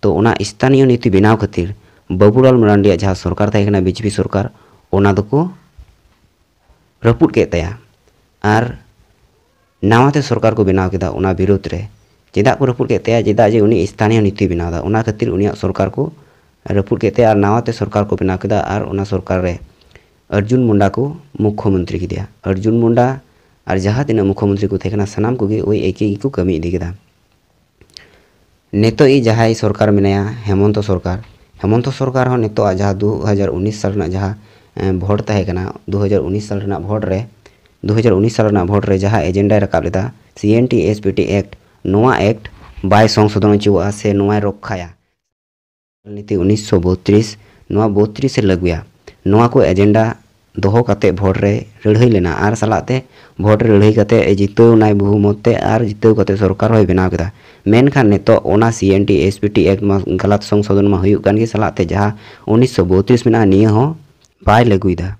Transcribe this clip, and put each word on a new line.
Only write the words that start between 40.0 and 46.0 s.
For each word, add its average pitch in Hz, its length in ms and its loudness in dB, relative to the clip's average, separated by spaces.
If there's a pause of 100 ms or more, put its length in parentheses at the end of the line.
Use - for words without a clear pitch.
ᱥᱤ 104 180 0
ᱮᱱ 120 140 2
ᱴᱤ 117 200 0
ᱮᱥ 104 120 -2
ᱯᱤ 98 140 -4
ᱴᱤ 95 180 0
ᱮᱠᱴ, 98 240 -4 (280)
ᱱᱚᱣᱟ 104 360 2
ᱮᱠᱴ 107 300 -2 (340)
ᱵᱟᱭ 104 240 4
ᱥᱚᱝᱥᱳᱫᱷᱚᱱ 104 480 2
ᱚᱪᱚᱣᱟᱜᱼᱟ 101 360 0
ᱥᱮ 101 220 -4
ᱱᱚᱣᱟᱭ 101 260 0
ᱨᱚᱠᱠᱷᱟᱭᱟ। 95 500 -8 (1160)